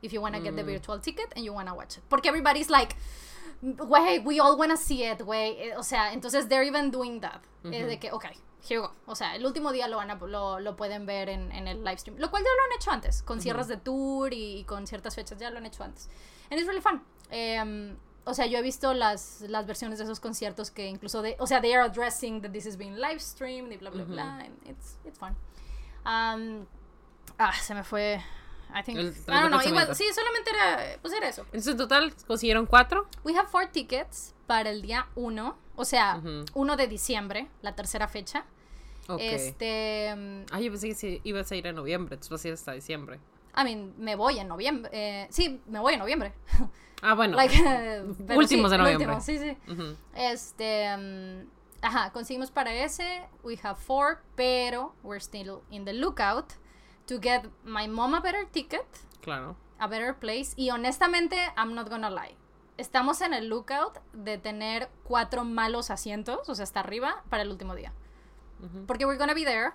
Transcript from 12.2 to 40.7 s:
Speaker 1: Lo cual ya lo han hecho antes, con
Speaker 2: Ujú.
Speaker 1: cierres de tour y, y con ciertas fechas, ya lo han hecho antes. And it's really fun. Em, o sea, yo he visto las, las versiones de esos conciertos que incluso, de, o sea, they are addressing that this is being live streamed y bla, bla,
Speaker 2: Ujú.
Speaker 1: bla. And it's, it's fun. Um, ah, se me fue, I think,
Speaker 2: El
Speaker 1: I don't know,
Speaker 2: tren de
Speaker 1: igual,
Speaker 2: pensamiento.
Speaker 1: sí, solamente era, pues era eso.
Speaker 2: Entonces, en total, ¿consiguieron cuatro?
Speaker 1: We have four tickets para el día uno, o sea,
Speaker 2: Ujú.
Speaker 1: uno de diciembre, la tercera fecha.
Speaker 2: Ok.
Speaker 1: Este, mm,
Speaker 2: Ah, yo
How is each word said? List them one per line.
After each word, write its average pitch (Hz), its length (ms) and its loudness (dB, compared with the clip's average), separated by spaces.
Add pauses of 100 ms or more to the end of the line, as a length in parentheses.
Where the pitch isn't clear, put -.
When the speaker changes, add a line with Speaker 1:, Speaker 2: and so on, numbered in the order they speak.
Speaker 1:
Lo 330 100 -2
cual 403 140 0
ya 494 120 4
lo 523 60 4 (100)
han 480 60 -2
hecho 415 140 -2
antes, - 320 0
con 233 140 -4
Speaker 2:
Ujú. 220 40 -6
Speaker 1:
cierres 233 240 -2
de 226 100 -4
tour 269 560 -2
y, 214 280 -8
y 190 40 -12
con 202 220 -8
ciertas 214 300 -10
fechas, 214 240 -10
ya 233 100 -8
lo 233 80 -12
han 226 80 -12
hecho 214 160 -14
antes. - 260 -14 (400)
And 302 120 0
it's 339 80 0
really 381 120 -2
fun. 359 220 2 (280)
Em, 214 680 -4 (260)
o 247 120 -6
sea, 254 120 2
yo 240 120 0
he 240 40 0
visto 262 320 0
las, 214 540 0
las 214 180 -4
versiones 214 320 -8
de 214 60 -6
esos 220 160 -8
conciertos 214 500 -6
que 202 160 -10
incluso, 202 360 -6
de, 220 180 -2
o 254 80 0
sea, 262 120 6
they 233 120 4
are 247 100 10
addressing 233 600 0
that 202 100 -8
this 208 140 -8
is 202 100 -8
being 196 180 -10
live 294 240 -4
streamed 254 540 -10
y 196 60 -14
bla, 190 120 -14
bla, 180 140 -8
Speaker 2:
Ujú. 175 80 -10
Speaker 1:
bla. - 320 -8
And - 100 -18 (100)
it's, - 400 -16
it's 311 140 -18
fun. - 160 -6 (720)
Um, 226 600 -2 (720)
ah, 202 220 6
se - 140 -6
me 202 100 -4
fue, 208 380 0 (520)
I 202 80 -2
think, 226 160 -6
Speaker 2:
El 175 100 0
Speaker 1:
I - 20 -4
don't 294 380 4
know, 269 120 6
Speaker 2:
tren - 20 4
de 269 80 4
Speaker 1:
igual, 330 160 6
Speaker 2:
pensamiento. - 80 0
Speaker 1:
sí, 403 100 2 (100)
solamente 453 360 0
era, 403 500 2
pues 339 140 -6
era 440 140 -2
eso. - 180 -8
Speaker 2:
Entonces, 220 260 -4
en 233 60 0
total, 277 360 4 (120)
¿consiguieron 226 400 4
cuatro? 339 400 8 (180)
Speaker 1:
We 320 120 0
have 381 120 4
four 370 200 2
tickets - 680 -6 (120)
para 220 240 2
el 208 120 -6
día 240 320 -4
uno, 233 420 -4 (200)
o - 100 -4
sea, 202 320 6
Speaker 2:
Ujú. 151 260 -6 (100)
Speaker 1:
uno 277 220 2
de 269 100 4
diciembre, 214 640 -4 (140)
la 202 120 -6
tercera 208 340 -2
fecha. - 360 -6 (640)
Speaker 2:
Ok. 180 140 -2
Speaker 1:
Este, 214 920 -2
mm, 196 380 -10
Speaker 2:
Ah, 185 80 -2
yo 240 100 0